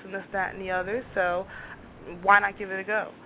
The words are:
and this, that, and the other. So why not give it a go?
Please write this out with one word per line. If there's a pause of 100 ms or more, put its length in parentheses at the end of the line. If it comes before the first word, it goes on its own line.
and
this, (120)
that,
and
the
other. (120)
So (720)
why
not
give
it
a
go? (160)